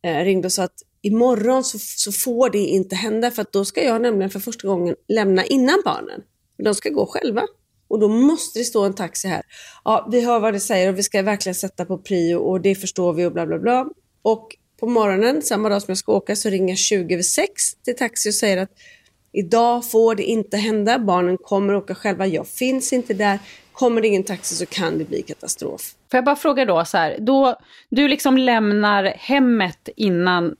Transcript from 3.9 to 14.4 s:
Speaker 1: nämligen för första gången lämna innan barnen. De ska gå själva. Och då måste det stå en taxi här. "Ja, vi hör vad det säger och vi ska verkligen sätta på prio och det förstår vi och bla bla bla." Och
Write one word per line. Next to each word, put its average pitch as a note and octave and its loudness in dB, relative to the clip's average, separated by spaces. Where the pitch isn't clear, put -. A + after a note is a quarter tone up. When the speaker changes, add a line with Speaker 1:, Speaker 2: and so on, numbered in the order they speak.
Speaker 1:
nämligen G3+ 0
för G3 -8
första A3+ -8
gången F3 0
lämna G3 2
innan C#4 2
barnen. G1+ -6
De G#3 0
ska - -4
gå G#3 0
själva. A3 -2
Och G#3+ -2
då G#3 4
måste B3+ 2
det A#3+ -2
stå A3 0
en G3 0
taxi F#3+ -6
här. F3 -4
"Ja, A3 0
vi A#3+ 4
hör A#3+ 2
vad G#3+ 0
det G3+ -2
säger F#3+ 0
och F#3 -2
vi G3+ -2
ska - -2
verkligen G3 -2
sätta F#3 -6
på F#3 -4
prio E3+ 0
och F#3 0
det F#3+ 2
förstår F#3 -2
vi F3 0
och E3+ 0
bla E3 -4
bla E3 -4
bla." B3 0
Och A3 -2